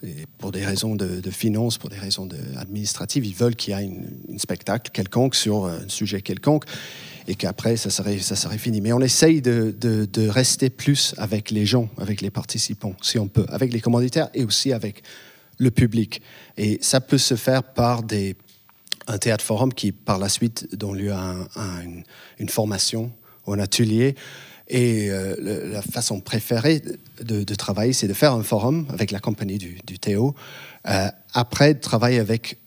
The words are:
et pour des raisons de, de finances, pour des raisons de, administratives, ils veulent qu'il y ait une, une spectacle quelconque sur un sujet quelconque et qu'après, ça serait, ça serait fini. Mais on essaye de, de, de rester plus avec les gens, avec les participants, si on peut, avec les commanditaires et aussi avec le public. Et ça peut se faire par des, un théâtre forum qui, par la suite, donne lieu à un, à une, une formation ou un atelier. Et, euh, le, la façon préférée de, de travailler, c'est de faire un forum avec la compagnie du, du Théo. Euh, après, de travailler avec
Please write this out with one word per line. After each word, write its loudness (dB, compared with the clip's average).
et -12
pour -8
des -4
raisons -2
de, -4
de -8
finances, 0
pour -12
des -16
raisons -6
de, -12
administratives, -4
ils -6
veulent 4
qu'il -4
y -2
ait -4
une, -10
une -12
spectacle -4
quelconque 2
sur 2
un -6
sujet -4
quelconque 2
et -2
qu'après, 0
ça -4
serait, -2
ça -2
serait -2
fini. -2
Mais 0
on 4
essaye 6
de, 2
de, 2
de 4
rester 2
plus 0
avec -2
les 2
gens, 2
avec -4
les -4
participants, -6
si 0
on 0
peut, 4
avec 0
les 0
commanditaires 2
et 0
aussi 0
avec -6
le 4
public. 2
Et 2
ça 4
peut 2
se 2
faire 2
par 0
des, -2
un -2
théâtre 2
forum 2
qui, -2
par -2
la -2
suite, -2
donne -4
lieu -2
à -4
un, -6
à -6
une, -12
une -4
formation 0
ou -2
un 0
atelier. 4
Et, 2
euh, -2
le, -4
la -6
façon -4
préférée 0
de, -2
de -4
travailler, 0
c'est 0
de 0
faire 6
un 0
forum 2
avec -2
la -4
compagnie -4
du, -14
du -12
Théo. 2
Euh, 2
après, 6
de -10
travailler 4
avec 0